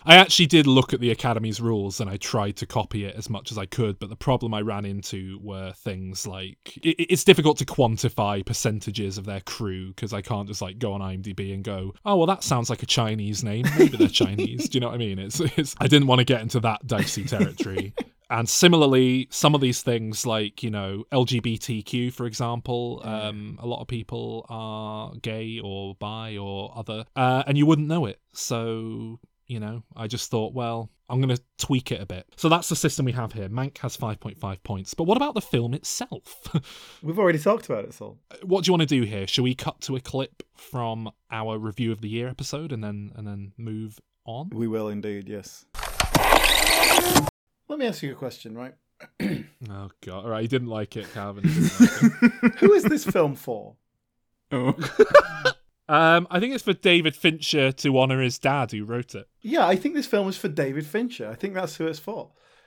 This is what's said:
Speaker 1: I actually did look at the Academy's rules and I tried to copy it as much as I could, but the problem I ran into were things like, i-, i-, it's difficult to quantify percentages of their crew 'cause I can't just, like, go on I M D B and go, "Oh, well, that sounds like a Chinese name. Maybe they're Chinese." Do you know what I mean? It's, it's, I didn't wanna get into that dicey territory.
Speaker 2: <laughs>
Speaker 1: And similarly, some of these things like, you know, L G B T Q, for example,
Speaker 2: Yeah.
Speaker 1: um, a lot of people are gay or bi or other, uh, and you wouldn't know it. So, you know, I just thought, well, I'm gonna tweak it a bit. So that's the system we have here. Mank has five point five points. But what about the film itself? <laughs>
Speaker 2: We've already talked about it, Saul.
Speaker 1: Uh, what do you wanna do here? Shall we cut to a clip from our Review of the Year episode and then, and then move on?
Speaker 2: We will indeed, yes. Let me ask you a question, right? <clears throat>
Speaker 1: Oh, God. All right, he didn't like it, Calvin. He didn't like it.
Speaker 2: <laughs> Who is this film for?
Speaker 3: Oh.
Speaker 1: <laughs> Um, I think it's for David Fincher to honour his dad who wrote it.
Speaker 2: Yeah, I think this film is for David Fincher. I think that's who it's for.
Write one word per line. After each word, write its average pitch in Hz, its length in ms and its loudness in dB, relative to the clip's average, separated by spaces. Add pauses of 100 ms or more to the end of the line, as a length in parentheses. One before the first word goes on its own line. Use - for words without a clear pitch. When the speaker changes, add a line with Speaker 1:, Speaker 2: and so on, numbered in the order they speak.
Speaker 1:
I 165 120 8
actually 180 300 8
did 151 220 6
look 131 260 4
at 120 60 -2
the 120 100 2
Academy's 113 500 -2
rules 104 400 -2
and 107 80 -6
I 98 80 -6
tried 104 420 -4
to - 80 -8
copy 107 380 -4
it 98 120 -10
as 113 120 -10
much 101 220 -8
as 107 80 -8
I 98 80 -8
could, 104 320 -2
but 101 100 -10
the 107 80 -16
problem 117 380 0
I 107 80 -2
ran 104 220 -4
into 98 580 -8
were 95 300 -10
things 92 560 -10
like, 95 560 -14
i-, 165 60 2
i-, 160 200 -2
it's 180 140 2
difficult 156 340 6
to 131 80 -4
quantify 110 800 0
percentages 104 720 -4
of 98 80 -10
their 98 140 -8
crew 95 540 -8
'cause 107 200 -10
I 101 80 -6
can't 101 260 -4
just, 104 140 -10
like, 95 160 -10
go 117 140 -4
on 98 100 -6
I 95 120 -6
M 95 80 -8
D 101 100 -10
B 98 200 -6
and 95 120 -8
go, 95 280 -8 (140)
"Oh, 202 100 4
well, 165 120 4
that 190 160 0
sounds 165 260 0
like 117 140 -6
a - 20 -8
Chinese 107 580 -2
name. 113 220 -2 (120)
Maybe - 180 8
they're 320 120 6
Chinese." 117 600 -2
Do - 80 -2
you 127 40 0
know 120 80 0
what - 60 -8
I 120 40 -4
mean? 101 200 -4
It's, 98 220 -6
it's, 147 400 -2
I 139 80 4
didn't 143 200 8
wanna 123 160 6
get 123 160 2
into 110 200 -2
that 110 260 -2
dicey 101 380 -2
territory. 98 760 -2
Speaker 2:
<laughs> - 60 -4 (280)
Speaker 1:
And 117 160 0
similarly, 131 840 6
some 151 240 4
of 143 40 2
these 127 220 0
things 113 420 -4
like, 110 380 -4
you 117 80 -4
know, 98 400 -6
L 131 140 4
G 120 160 0
B 113 180 -2
T 110 240 -6
Q, 123 300 -4
for 123 140 -8
example, 120 800 -6
Speaker 2:
Yeah. 107 200 -6
Speaker 1:
um, 107 360 -10
a 117 60 -12
lot 120 140 -6
of 117 80 -12
people 117 600 -8
are 107 720 -10
gay 113 400 -8
or 98 360 -10
bi 110 400 -10
or 98 400 -8
other, 110 300 -10 (100)
uh, 127 320 2
and 143 100 2
you 147 80 6
wouldn't 151 220 4
know 160 180 0
it. 95 140 -8 (120)
So, 113 840 -6 (300)
you 123 100 -8
know, 110 240 -10 (140)
I 113 100 -8
just 110 240 -8
thought, 113 240 -2
well, 117 360 -6 (180)
I'm 127 120 0
gonna 127 180 2 (200)
tweak - 320 0
it 104 100 -6
a 98 60 -12
bit. 90 180 -10 (120)
So 165 120 2
that's 165 200 2
the 165 80 -2
system 147 280 0
we 127 60 0
have 123 220 -4
here. 101 160 -8
Mank 131 300 -6
has - 180 -8
five 107 240 -6
point 104 180 -14
five 95 240 -8
points. 95 320 -8
But 170 140 -2
what 220 80 4
about 285 180 0
the 220 60 0
film 120 340 0
itself? - 640 -10 (580)
<laughs> - 40 -20
Speaker 2:
We've 165 160 -4
already 175 220 4
talked 202 260 2
about 107 180 -4
it, 113 100 -16
Saul. 104 260 -18 (100)
Speaker 1:
Uh, - 140 -18
what 185 180 2
do 165 60 2
you 185 60 8
wanna 165 120 4
do 131 160 4
here? 101 240 -4
Shall - 160 0
we 127 140 0
cut - 240 -8
to 131 160 -6
a 127 40 -6
clip - 440 -8 (100)
from 113 560 -8 (220)
our 110 260 -4
Review 110 320 -4
of 110 100 -4
the 107 80 -8
Year 117 200 -6
episode 143 420 -8
and 113 140 -6
then, 104 320 -8
and 107 100 -12
then 98 320 -10
move 110 400 -10 (260)
on? 135 260 -10
Speaker 2:
We 113 180 -4
will 110 200 -2
indeed, 101 400 -8
yes. 104 360 -14 (2000)
Let 302 100 -8
me 262 80 0
ask 208 160 -4
you 139 80 -6
a 123 60 -12
question, 113 400 -10
right? 123 180 -14 (460)
<clears throat> 160 260 -4 (240)
Speaker 1:
Oh, 98 200 -12 (140)
God. 95 200 -10
All 117 60 -6
right, 110 120 -4
he 117 60 -2
didn't 123 200 -2
like 107 280 -6
it, 104 180 -8
Calvin. 101 300 -4
He 156 100 4
didn't - 480 4
like 233 400 4 (120)
it. - 0 -
Speaker 2:
<laughs> - 40 -14
Who - 140 8
is - 100 6
this 214 220 0
film 151 320 0
for? 104 400 -12 (760)
Speaker 3:
Oh. 127 240 0 (240)
Speaker 1:
<laughs> 539 540 6 (360)
Um, 165 420 6
I 180 80 0
think 247 160 0
it's 247 80 -6
for 196 100 2
David 170 440 4
Fincher 156 560 2
to 135 260 2
honour 131 240 4
his 127 160 0
dad 135 320 0
who 107 140 -8
wrote 117 320 -8
it. 98 100 -14 (140)
Speaker 2:
Yeah, 233 260 2
I 185 80 6
think 294 220 -2
this 294 100 -2
film 202 220 0
is 190 80 -4
for - 100 -6
David 147 400 -2
Fincher. 214 420 -6
I 113 60 -10
think 202 200 -8
that's 185 200 -6
who 160 140 -4
it's 160 100 -6
for. - 320 -12 (360)